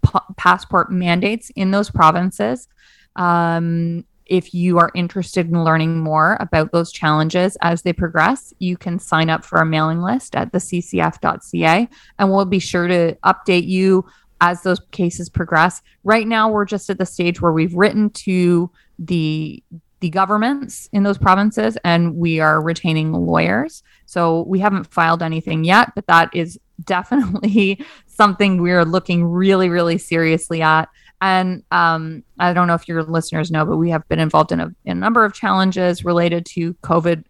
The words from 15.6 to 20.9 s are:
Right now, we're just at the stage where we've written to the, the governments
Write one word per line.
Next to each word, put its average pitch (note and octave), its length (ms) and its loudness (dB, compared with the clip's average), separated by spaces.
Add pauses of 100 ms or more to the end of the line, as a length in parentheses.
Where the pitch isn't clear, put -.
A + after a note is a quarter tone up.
Right G#3+ 240 0
now, A3+ 200 0
we're G#3 180 0
just G3 260 -8
at F#3 80 -6
the F#3 80 0
stage F3 340 -4
where E3+ 100 4
we've D#3+ 220 0
written G#3 380 2
to F3 580 0 (300)
the, D#3 640 -4 (360)
the F3 120 -4
governments G#3+ 840 -2